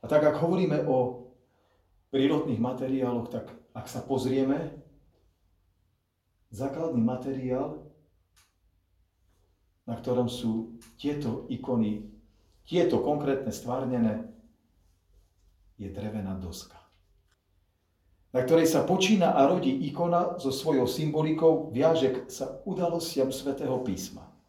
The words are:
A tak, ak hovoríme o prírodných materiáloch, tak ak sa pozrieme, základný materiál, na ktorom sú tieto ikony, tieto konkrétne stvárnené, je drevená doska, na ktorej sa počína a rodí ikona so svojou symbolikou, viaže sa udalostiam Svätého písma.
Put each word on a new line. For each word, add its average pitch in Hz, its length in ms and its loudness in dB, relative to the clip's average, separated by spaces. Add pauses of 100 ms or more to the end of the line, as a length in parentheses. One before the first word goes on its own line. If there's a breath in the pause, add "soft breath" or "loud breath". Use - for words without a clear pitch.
A - 80 -12
tak, 151 160 6
ak 147 160 4
hovoríme 170 480 2
o 127 400 0 (800)
prírodných 135 560 2
materiáloch, 127 640 -2
tak - 240 -10 (240)
ak - 160 -14
sa 117 80 -8
pozrieme, 135 720 0 (1800)
základný 135 560 -2
materiál, 131 880 -4 (1900)
na 117 160 -8
ktorom 123 320 0
sú 113 480 -4 (160)
tieto 143 560 -4
ikony, 110 560 -2 (560)
tieto 160 400 2
konkrétne 139 480 0
stvárnené, 120 800 -2 (1400)
je 95 160 -12
drevená 98 480 -6
doska, - 400 -12 (1500)
na 127 160 0
ktorej 160 240 6
sa 147 160 2
počína 190 480 4
a - 160 6
rodí 170 240 2 (160)
ikona 170 480 0
so 135 160 -2
svojou 135 320 2
symbolikou, 156 880 2
viaže 139 560 2
sa - 320 -8
udalostiam 165 720 -2
Svätého 135 480 -4
písma. - 480 -8 (180)